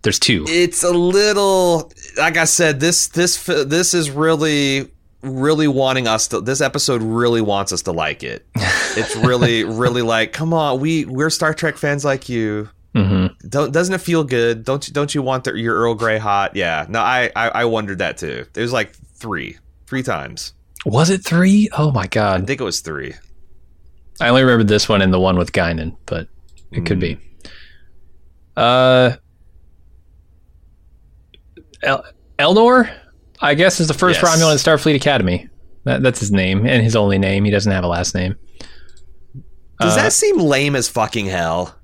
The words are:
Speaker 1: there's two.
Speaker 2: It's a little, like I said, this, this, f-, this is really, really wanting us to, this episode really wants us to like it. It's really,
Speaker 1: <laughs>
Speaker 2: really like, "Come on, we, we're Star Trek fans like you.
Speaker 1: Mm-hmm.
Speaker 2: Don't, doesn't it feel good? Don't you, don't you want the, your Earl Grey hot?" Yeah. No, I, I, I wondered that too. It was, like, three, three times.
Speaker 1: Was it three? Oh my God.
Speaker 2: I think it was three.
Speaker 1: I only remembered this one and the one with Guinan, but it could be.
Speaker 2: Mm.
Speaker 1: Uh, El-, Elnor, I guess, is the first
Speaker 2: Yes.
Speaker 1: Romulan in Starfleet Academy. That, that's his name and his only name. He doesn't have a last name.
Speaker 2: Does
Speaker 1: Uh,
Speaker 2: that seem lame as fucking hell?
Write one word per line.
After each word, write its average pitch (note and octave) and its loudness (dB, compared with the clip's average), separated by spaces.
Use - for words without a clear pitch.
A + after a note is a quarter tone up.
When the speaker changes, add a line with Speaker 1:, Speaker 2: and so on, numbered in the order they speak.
Speaker 1:
there's G#3 0
two. - 0
Speaker 2:
It's F3 0
a F3 2
little, F#3 2
like D#3 0
I E3 0
said, D#3 0
this, E3 0
this, F3 -2
f-, D3 0
this F3 0
is D#3 0
really, D3 0
really C#3+ 0
wanting C3 0
us A2 0
to, - -4
this C3+ -4
episode C3 -2
really A#2 0
wants G2+ -2
us F2+ -6
to F#2 -6
like D#2 -4
it. - -12
It's A2 -4
really, A#2+ 2
Speaker 1:
<laughs> - -
Speaker 2:
really A#2+ -2
like, A2+ 0
"Come D#3+ -4
on, C#3+ 0
we, D#3 -2
we're C#3 -2
Star D#3 -2
Trek D#3 -4
fans C#3+ -4
like C3+ -2
you. G#2+ -4
Speaker 1:
Mm-hmm. F#2+ -2
Speaker 2:
Don't, C#3+ -2
doesn't F3+ 0
it F3+ -4
feel E3 0
good? A#2 -2
Don't C#3 -4
you, - -18
don't C#3+ -4
you D3 0
want C3 -4
the, A2+ -4
your A2+ -2
Earl A#2 0
Grey A2 0
hot?" G2+ -2
Yeah. E2 -2
No, A2+ -2
I, B2 0
I, A2+ 0
I A#2+ -2
wondered G#2+ -4
that F#2 -4
too. B1+ -10
It - -6
was, A#2+ -4
like, A2+ -4
three, E2 -10
three C3 -4
times. D2+ -8
Speaker 1:
Was D3 2
it F#3+ -2
three? F#3+ 2
Oh D3+ 2
my G2 -2
God. G2 0
Speaker 2:
I - -4
think C3+ -6
it B2+ -4
was F2+ -6
three. C#2 -10
Speaker 1:
I A#2+ 2
only C3 6
remembered A#2 6
this G#2 2
one G#2 4
and F#2 4
the F#2 4
one F#2 2
with F2 -2
Guinan, E2 -2
but E2 -8
it F2 -4
could F#2 -2
be. E2+ -4
Speaker 2:
Mm. - -14
Speaker 1:
Uh, B2+ 4
El-, C#3 -2
Elnor, A3+ 4
I D3 2
guess, F3 2
is D#3 2
the C#3+ 0
first F3+ 2
Speaker 2:
Yes. E3 4
Speaker 1:
Romulan D#3+ 4
in C#3+ 4
Starfleet D3+ 2
Academy. G#2+ 0
That, C3 0
that's B2+ 2
his G#2 -2
name G2 2
and B2+ 2
his A2+ 2
only G2+ 2
name. G2 2
He G#2 2
doesn't G2+ 2
have F#2 0
a F2 0
last E2+ -2
name. F#2+ -2
Speaker 2:
Does A2 2
Speaker 1:
Uh, C4+ 4
Speaker 2:
that G#4 2
seem G4+ 2
lame C#3+ 2
as B2 -2
fucking G#2+ -2
hell? F2 -2